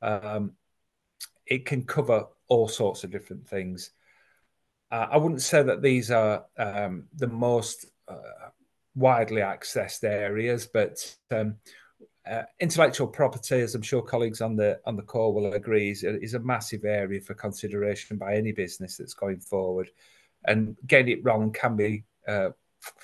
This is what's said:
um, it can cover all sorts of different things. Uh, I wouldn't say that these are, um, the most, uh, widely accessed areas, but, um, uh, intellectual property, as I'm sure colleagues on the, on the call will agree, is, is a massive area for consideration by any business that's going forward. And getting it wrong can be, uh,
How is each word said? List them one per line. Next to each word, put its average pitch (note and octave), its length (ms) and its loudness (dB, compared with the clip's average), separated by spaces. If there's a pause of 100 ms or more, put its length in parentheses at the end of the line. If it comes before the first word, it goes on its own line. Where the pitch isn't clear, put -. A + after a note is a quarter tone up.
um, G#2 500 -2 (960)
it C3 200 -2
can C3 180 -2
cover A#2+ 420 2 (220)
all A#2 200 4
sorts G#2 360 -2
of F#2 60 -10
different G2 380 -12
things. F#2 420 -8 (1000)
Uh, A2+ 200 -2
I C#3+ 60 4
wouldn't D3+ 260 2
say D3+ 200 4
that B2+ 200 2
these B2+ 280 4
are, G#2+ 340 2 (120)
um, G2+ 480 -4 (120)
the C#3 100 -2
most, A#2 600 0 (200)
uh, - 440 -16 (440)
widely A#2 460 4
accessed G2 640 -4
areas, G#2+ 680 -2
but, - 440 0 (160)
um, G#2+ 240 -2 (760)
uh, - 120 -4 (180)
intellectual D#3 480 4
property, - 520 0
as A#2 140 -2
I'm A2+ 80 -4
sure B2 180 0
colleagues A#2 400 -2
on A2+ 160 -2
the, G#2 300 2
on A#2 100 -4
the G2 60 -6
call A2+ 320 2
will G#2 180 0
agree, G#2 380 2
is, F#2+ 140 -6
is G#2+ 300 -4
a B2 40 -2
massive A2+ 460 -4
area G2+ 360 -2
for - 140 -12
consideration G2+ 840 -6
by G2 180 -2
any G#2+ 180 0
business F#2 440 -8
that's - 180 -14
going F#2+ 260 -4
forward. F#2 500 -2 (560)
And G#2+ 300 2 (100)
getting B2+ 320 6
it - 60 -10
wrong A2 280 2
can A#2 240 0
be, G#2 280 0 (240)
uh, G2+ 220 0 (540)